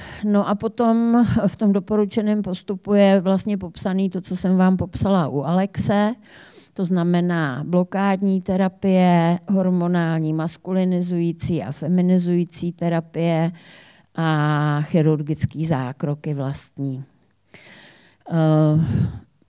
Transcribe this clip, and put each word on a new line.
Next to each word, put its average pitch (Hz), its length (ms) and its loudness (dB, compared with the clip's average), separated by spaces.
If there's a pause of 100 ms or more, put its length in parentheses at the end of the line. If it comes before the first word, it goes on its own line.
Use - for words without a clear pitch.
(240)
no 202 240 0
a 202 80 0
potom 233 720 2 (220)
v - 80 -4
tom 202 180 2
doporučeném 208 680 0
postupu 190 520 -6
je 196 280 6
vlastně 190 360 0
popsaný 190 520 -4
to, 180 120 -6
co 180 140 -8
jsem 185 220 0
vám 185 200 4
popsala 180 500 0
u 139 160 -4
Alexe, 202 680 0 (600)
to 196 120 -4
znamená 175 840 0
blokádní 190 760 0
terapie, 185 960 2 (100)
hormonální 175 840 0
maskulinizující 175 1300 -2
a 117 80 -8
feminizující 175 1000 0
terapie 165 800 -2 (640)
a 151 680 0
chirurgický 156 840 -2
zákroky 147 680 -4
vlastní. 139 680 -8 (1300)
Eh, 156 880 2 (320)